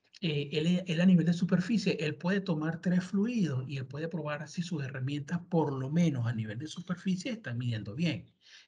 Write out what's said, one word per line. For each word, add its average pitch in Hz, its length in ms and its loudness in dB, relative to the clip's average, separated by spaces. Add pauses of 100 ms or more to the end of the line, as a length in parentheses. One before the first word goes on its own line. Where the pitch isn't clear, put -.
(220)
eh, 143 320 0
él, 175 340 2
él 165 140 2
a 185 40 6
nivel 170 200 8
de 175 80 6
superficie, 180 680 2
él 151 160 -2
puede 190 240 0
tomar 165 400 -2
tres 180 240 2
fluidos 196 640 0
y 139 80 -6
él 127 100 -6
puede 151 220 -6
probar 151 400 -6
si 175 160 -6
sus 156 180 -4
herramientas, 139 680 -4
por 147 240 2
lo 131 180 -4
menos 151 340 4
a 120 80 0
nivel 110 240 -4
de - 100 -6
superficie, 185 640 -4
están 120 240 -8
midiendo 110 380 -4
bien. 147 300 -2 (420)